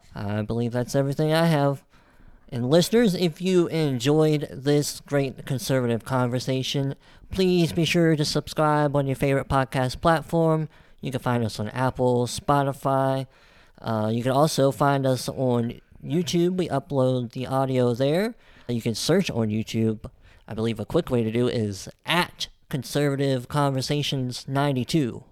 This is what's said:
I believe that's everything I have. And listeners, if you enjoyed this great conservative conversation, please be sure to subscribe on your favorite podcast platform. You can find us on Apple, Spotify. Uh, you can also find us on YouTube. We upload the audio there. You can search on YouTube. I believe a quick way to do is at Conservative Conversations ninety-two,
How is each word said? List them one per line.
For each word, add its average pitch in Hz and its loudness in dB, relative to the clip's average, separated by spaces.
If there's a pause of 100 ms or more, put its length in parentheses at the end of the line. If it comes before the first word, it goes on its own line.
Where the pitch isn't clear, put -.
(160)
I 104 -4
believe 117 -2
that's 123 -2
everything 139 0
I 165 4
have. 143 2 (640)
And 123 -4
listeners, 180 4
if 175 -2
you 175 2
enjoyed 147 2
this 143 0
great 139 -4
conservative 123 -2
conversation, 131 -2 (380)
please 180 2
be 170 0
sure 165 4
to 151 0
subscribe 147 0
on 139 0
your 131 0
favorite 139 0
podcast 131 0
platform. 160 2 (320)
You - -6
can 127 -4
find 120 0
us 107 -4
on 107 -6
Apple, 123 0
Spotify. 135 0 (560)
Uh, 110 -2
you 120 -2
can 127 0
also 139 2
find 139 2
us 131 0
on 120 -2 (240)
YouTube. 170 0
We 175 -2
upload 127 0
the 127 -8
audio 131 2
there. 160 0 (320)
You 120 -2
can 117 -2
search 170 0
on 113 0
YouTube. 110 -2 (420)
I 117 -10
believe 110 -2
a 104 -6
quick - 0
way 120 2
to 110 -2
do 120 2
is 104 -4 (160)
at 160 -2 (220)
Conservative 139 -2
Conversations 139 -2
ninety-two, 135 0